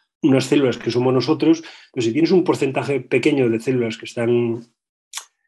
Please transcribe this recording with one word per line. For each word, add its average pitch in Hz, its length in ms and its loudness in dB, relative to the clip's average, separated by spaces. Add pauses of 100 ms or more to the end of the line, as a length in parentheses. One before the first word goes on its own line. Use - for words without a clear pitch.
(220)
unas 131 220 4
células 135 340 2
que - 120 -8
somos 123 240 0
nosotros, 151 480 2 (300)
pero 120 120 -4
si 113 80 0
tienes 160 200 0
un 180 120 4
porcentaje 135 560 -2
pequeño 135 480 0
de 113 120 0
células 117 360 -2
que - 80 -16
están, 117 600 -2 (800)